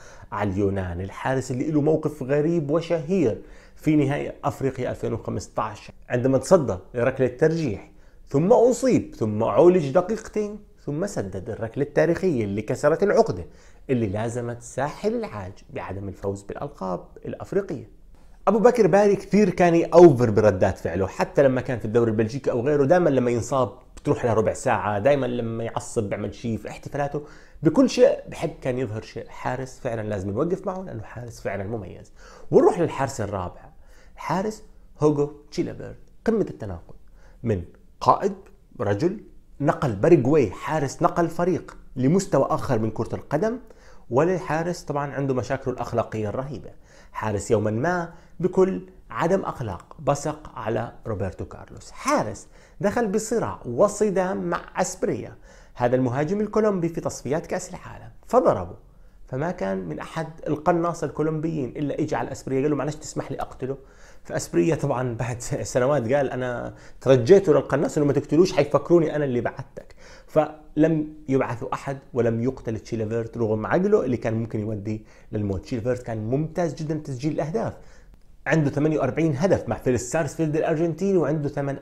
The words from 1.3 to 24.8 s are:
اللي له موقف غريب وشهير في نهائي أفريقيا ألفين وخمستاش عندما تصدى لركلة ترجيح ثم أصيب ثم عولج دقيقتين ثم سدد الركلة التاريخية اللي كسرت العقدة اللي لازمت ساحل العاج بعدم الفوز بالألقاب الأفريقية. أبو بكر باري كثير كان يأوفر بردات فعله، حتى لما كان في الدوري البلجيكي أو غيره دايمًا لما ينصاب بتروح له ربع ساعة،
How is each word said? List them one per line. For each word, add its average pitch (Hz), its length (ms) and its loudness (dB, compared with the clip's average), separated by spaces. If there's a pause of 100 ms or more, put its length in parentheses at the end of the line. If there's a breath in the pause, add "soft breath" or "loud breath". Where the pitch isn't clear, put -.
اللي 131 200 -4
له 151 100 2
موقف 151 420 0
غريب 147 480 0
وشهير 160 720 0 (340 loud breath)
في 156 200 2
نهائي 143 360 2 (120)
أفريقيا 131 460 -2
ألفين 120 240 -4
وخمستاش 113 800 -6 (180)
عندما 127 280 2
تصدى 127 400 4 (160)
لركلة 127 340 2
ترجيح 151 640 -2 (360 soft breath)
ثم 165 240 2
أصيب 240 640 4
ثم 107 280 -2
عولج 147 460 6
دقيقتين 208 720 -2 (260)
ثم 156 220 -4
سدد 98 420 -6
الركلة 110 340 -6
التاريخية 160 600 0
اللي 101 180 -4
كسرت 151 420 0
العقدة 175 420 2 (440 soft breath)
اللي 117 180 0
لازمت 117 540 -6
ساحل 156 540 -4
العاج 104 360 -8 (220)
بعدم 98 340 -8
الفوز 98 340 -6
بالألقاب - 640 -8 (200)
الأفريقية. - 640 -6 (580 soft breath)
أبو 202 120 4
بكر 233 280 6
باري 202 280 6
كثير 196 340 4
كان 175 260 6
يأوفر 160 540 8
بردات 101 480 4
فعله، 95 300 -2
حتى - 360 2
لما 127 180 4
كان 123 180 -4
في - 60 -6
الدوري 113 260 4
البلجيكي 110 400 0
أو 123 100 0
غيره 143 240 4
دايمًا 175 240 4
لما 123 220 2
ينصاب 120 400 0 (260)
بتروح - 280 0
له 113 80 2
ربع 104 200 2
ساعة، 104 460 0